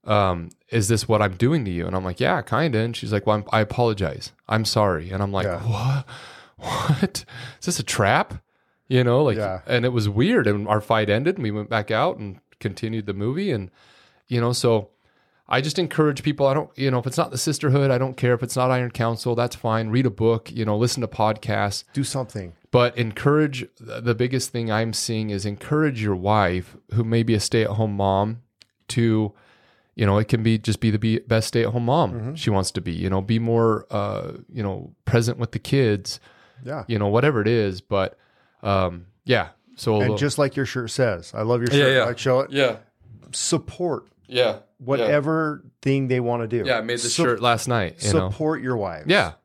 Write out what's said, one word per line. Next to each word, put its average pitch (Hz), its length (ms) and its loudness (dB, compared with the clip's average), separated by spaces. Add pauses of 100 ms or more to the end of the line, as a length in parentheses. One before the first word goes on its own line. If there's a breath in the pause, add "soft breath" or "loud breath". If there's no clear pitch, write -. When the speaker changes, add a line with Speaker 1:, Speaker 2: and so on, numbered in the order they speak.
Speaker 1:
Um, 92 440 0 (220)
is 107 180 0
this 110 200 2
what 107 140 4
I'm 95 140 0
doing 135 300 2
to 95 40 -4
you?" 87 160 -4
And 90 80 -4
I'm 95 100 -2
like, 90 160 -6
"Yeah, 135 220 0
kinda." 127 360 0
And 117 180 -2
she's 110 160 -6
like, 101 140 0
"Well, 107 100 2
I'm, 107 160 -4
I 110 80 4
apologize. 104 720 -2 (160)
I'm 110 160 0
sorry." 92 460 0
And 98 120 -2
I'm 98 100 -2
like, 95 140 -2
Speaker 2:
Yeah. 87 140 -4
Speaker 1:
"What? 117 460 -2 (500 loud breath)
What? - 680 -2 (360 loud breath)
Is - 60 -8
this - 140 -2
a - 40 -4
trap?" 117 500 2 (540)
You 127 160 4
know, 123 180 4
like, 117 140 2
Speaker 2:
Yeah. 95 300 -4
Speaker 1:
and 120 180 2
it 127 60 2
was 113 180 0
weird. 135 400 2
And 104 180 0
our 107 140 2
fight 107 280 0
ended 143 280 0
and 151 80 -6
we 104 80 -2
went 104 180 -6
back 110 220 -2
out 135 260 0
and 101 220 -12 (180)
continued 110 480 -6
the 101 80 -6
movie. 139 380 -4
And, 98 180 -4 (560 soft breath)
you 123 140 0
know, 120 120 2
so 113 360 2 (600)
I 127 120 2
just 151 180 -4
encourage 151 460 0
people, 139 240 0
I 135 60 2
don't, 147 220 -2
you 135 140 0
know, 127 80 0
if 120 80 -4
it's 127 100 -4
not 165 140 0
the 131 80 -6
sisterhood, 139 540 2
I 120 60 2
don't 131 180 -2
care. 123 180 2
If 113 80 -2
it's 120 140 -4
not 127 160 2
Iron 123 180 0
Council, 117 460 -2
that's 120 180 -2
fine. 110 360 -2
Read 127 160 2
a 117 40 4
book, 113 400 0
you 113 140 -4
know, 104 120 2
listen 120 260 0
to 110 40 -2
podcasts. 107 840 0
Speaker 2:
Do 139 100 -2
something. 107 500 -6 (200)
Speaker 1:
But 123 260 2
encourage, 135 680 0 (140)
the 117 380 -4
biggest 123 340 -2
thing 113 220 -4
I'm 113 200 0
seeing 110 380 -4
is 101 160 -4
encourage 131 560 -2
your 104 140 2
wife, 92 600 2 (160)
who 113 120 2
may 117 180 2
be 113 120 2
a 101 60 2
stay-at-home 107 560 0
mom, 101 460 0 (460)
to, 110 440 2 (640 soft breath)
you 107 100 0
know, 101 140 4
it 110 80 2
can 113 160 0
be, 113 160 4
just 110 220 -2
be 113 100 2
the 104 80 0
be-, 110 220 0
best 113 260 0
stay-at-home 117 380 0
mom 123 280 2
Speaker 2:
Mm-hmm. 120 220 -8
Speaker 1:
she 147 160 -2
wants 98 220 0
to 95 80 -4
be, 85 120 -6
you 85 160 -2
know, 95 120 2
be 110 180 0
more, 117 540 2
uh, 104 400 -4 (200)
you 113 120 -6
know, 98 260 -6 (140)
present 117 340 2
with 117 140 -4
the - 80 -4
kids, 110 580 0 (460 soft breath)
Speaker 2:
Yeah. 131 240 -8
Speaker 1:
you 113 100 -2
know, 101 80 0
whatever 117 340 4
it 101 80 0
is. 104 320 0
But, 95 380 -2 (440 soft breath)
um, 92 440 0 (180)
yeah. 110 240 2 (280)
So 113 160 -2
a - 20 4
Speaker 2:
And 107 80 2
Speaker 1:
little 104 160 2
Speaker 2:
just 139 200 0
like 139 160 0
your 135 120 0
shirt 117 240 -6
says, 104 440 -2
I 107 80 -6
love 120 200 2
your 123 100 0
Speaker 1:
Yeah, 143 140 6
Speaker 2:
shirt. 131 100 4
Speaker 1:
yeah. 120 140 2
Speaker 2:
I'd 120 100 -8
show 131 200 4
it. 139 120 -4
Speaker 1:
Yeah. 131 240 2 (560)
Speaker 2:
Support - 720 -4 (220)
Speaker 1:
Yeah. 123 160 2
Yeah. 104 120 0 (220)
Speaker 2:
whatever 147 880 0 (180)
thing 135 260 0
they 127 120 2
wanna 117 260 -2
do. 113 200 -2
Speaker 1:
Yeah, 123 120 2
I - 40 -2
made 117 160 -4
the 120 100 -4
Speaker 2:
Sup-, 165 180 0
Speaker 1:
shirt 113 140 2
last 120 280 2
night, 107 360 -2
you 104 80 2
know. 92 180 2
Speaker 2:
support 156 320 -2
your 127 140 -2
wives. 85 320 -6
Speaker 1:
Yeah. 156 240 2 (120)